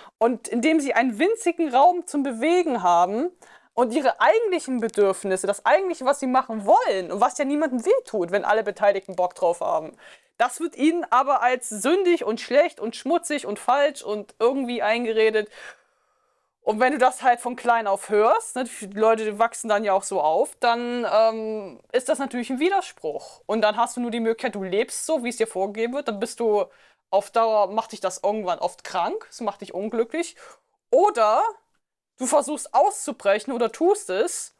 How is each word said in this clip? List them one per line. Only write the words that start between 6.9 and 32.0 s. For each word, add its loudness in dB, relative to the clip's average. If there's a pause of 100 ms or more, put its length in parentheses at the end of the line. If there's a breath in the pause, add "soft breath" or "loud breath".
und -2
was 0
ja 0
niemandem -2
wehtut, 0
wenn 0
alle 0
Beteiligten -2
Bock -2
drauf 0
haben, -4 (420 loud breath)
das -2
wird -6
ihnen 0
aber 2
als 0
sündig 0
und -4
schlecht 0
und -8
schmutzig -2
und -8
falsch 0
und -10
irgendwie 0
eingeredet. 0 (1120 loud breath)
Und -2
wenn 4
du -4
das 2
halt 2
von -6
klein 0
auf -2
hörst, 2
ne, -4
die -10
Leute 0
wachsen -2
dann 2
ja 2
auch 2
so -4
auf, 0
dann, -2
ähm, 0 (120)
ist -2
das 0
natürlich -6
ein -4
Widerspruch. -4
Und 0
dann 2
hast -2
du -6
nur -4
die -4
Möglichkeit, -2
du -6
lebst -2
so, -2
wie -4
es -10
dir 0
vorgegeben -4
wird, -6
dann -6
bist -8
du 2 (460 soft breath)
auf 0
Dauer, 2
macht -4
dich -12
das -4
irgendwann -2
oft -6
krank, -4
es -16
macht -6
dich -14
unglücklich. -4 (540 loud breath)
Oder 4 (760)